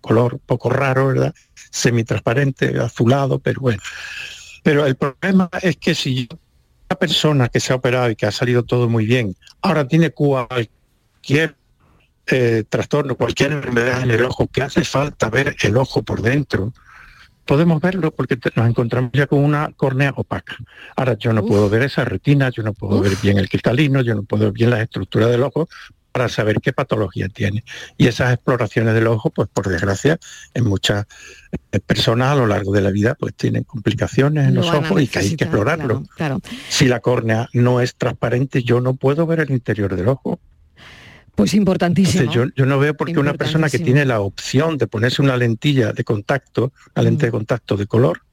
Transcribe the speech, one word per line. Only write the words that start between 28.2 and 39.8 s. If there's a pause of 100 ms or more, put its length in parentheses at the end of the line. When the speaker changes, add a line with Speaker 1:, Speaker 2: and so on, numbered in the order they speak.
Speaker 1:
exploraciones
del
ojo,
pues
por
desgracia, (380)
en
muchas, (680)
eh,
personas
a
lo
largo
de
la
vida,
pues
tienen
complicaciones
en
Speaker 2:
Lo
Speaker 1:
los
Speaker 2:
van
a
Speaker 1:
ojos
y
que
hay
que (140)
Speaker 2:
necesitar,
Speaker 1:
explorarlo. (140)
Speaker 2:
claro,
claro. (280)
Speaker 1:
Si
la
córnea
no
es
transparente,
yo
no
puedo
ver
el
interior